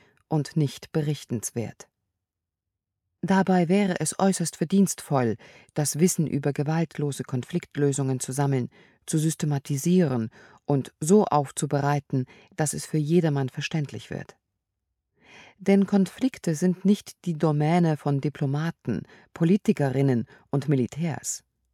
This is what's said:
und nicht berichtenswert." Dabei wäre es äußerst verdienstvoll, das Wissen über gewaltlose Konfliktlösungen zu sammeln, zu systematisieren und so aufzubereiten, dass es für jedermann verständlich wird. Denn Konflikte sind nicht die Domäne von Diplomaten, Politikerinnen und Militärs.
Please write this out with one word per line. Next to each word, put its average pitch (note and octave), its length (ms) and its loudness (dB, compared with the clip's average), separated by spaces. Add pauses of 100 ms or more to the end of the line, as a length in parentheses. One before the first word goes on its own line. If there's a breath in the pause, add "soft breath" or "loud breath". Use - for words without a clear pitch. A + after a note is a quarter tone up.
(280 soft breath)
und D3+ 260 -2
nicht - 380 -2
berichtenswert." C3 960 -6 (1300)
Dabei F#3 460 2
wäre F#3+ 300 2
es - 200 -4
äußerst F#3+ 380 0
verdienstvoll, D3 800 0 (380 loud breath)
das D3 240 -2
Wissen E3+ 280 2
über C#3+ 260 -2
gewaltlose D3 720 -4
Konfliktlösungen C3+ 960 -2
zu - 120 -8
sammeln, C3+ 360 0 (380 soft breath)
zu D#3+ 120 -2
systematisieren D3 1120 0 (360 loud breath)
und C#3 360 -2
so F#3+ 240 6
aufzubereiten, C#3+ 1000 0 (280 loud breath)
dass D3+ 200 -2
es D3+ 120 -8
für D#3+ 120 -2
jedermann D3+ 500 2
verständlich C#3+ 640 -8
wird. - 260 -12 (1200 loud breath)
Denn G3 280 4
Konflikte G3 680 0
sind F3+ 300 0
nicht - 400 0
die E3+ 120 -4
Domäne D#3 600 2
von C#3+ 240 -2
Diplomaten, C#3+ 840 -4 (300 soft breath)
Politikerinnen C#3 920 2 (240 soft breath)
und C#3 180 -2
Militärs. D3 760 -2 (320)